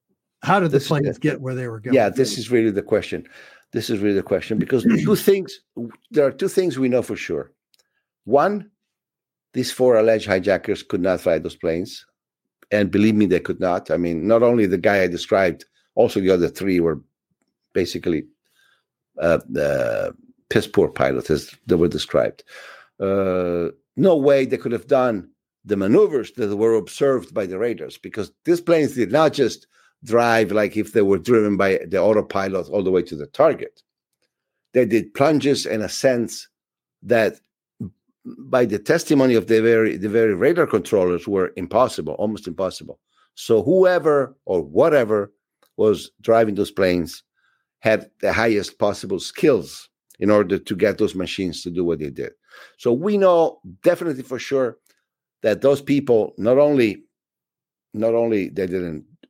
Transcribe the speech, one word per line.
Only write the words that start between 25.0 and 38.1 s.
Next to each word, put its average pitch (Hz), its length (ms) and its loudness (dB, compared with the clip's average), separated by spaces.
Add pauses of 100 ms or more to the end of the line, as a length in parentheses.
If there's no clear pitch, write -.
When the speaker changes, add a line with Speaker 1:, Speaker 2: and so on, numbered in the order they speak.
Speaker 2:
the 98 140 -2
maneuvers 131 560 2
that 104 220 -4
were 113 200 2
observed 127 580 -2
by 107 120 -4
the 92 120 -8
radars, 104 400 -6
because 98 340 -10 (140)
these 170 160 0
planes 156 320 2
did 110 180 -2
not 151 220 2
just - 340 -2 (360)
drive 113 480 2
like 104 260 -2
if 107 160 -4
they 113 80 4
were 98 160 4
driven 107 400 2
by 95 300 2
the 90 100 -2
autopilot 95 720 0
all 95 140 -2
the 92 80 -2
way 90 120 2
to 87 120 -14
the 71 120 -12
target. - 540 -2 (920)
They 127 120 4
did 107 280 0
plunges 139 520 0
and 107 160 -4
ascents 120 640 -2 (540)
that, 107 380 0 (840)